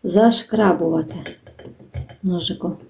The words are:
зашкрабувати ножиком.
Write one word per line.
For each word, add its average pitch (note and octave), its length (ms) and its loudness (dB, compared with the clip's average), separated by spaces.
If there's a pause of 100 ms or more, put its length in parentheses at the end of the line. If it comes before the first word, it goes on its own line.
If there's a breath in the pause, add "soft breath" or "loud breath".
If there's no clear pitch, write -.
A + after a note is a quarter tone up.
зашкрабувати F#3 1120 2 (1080)
ножиком. F3 540 -4 (120)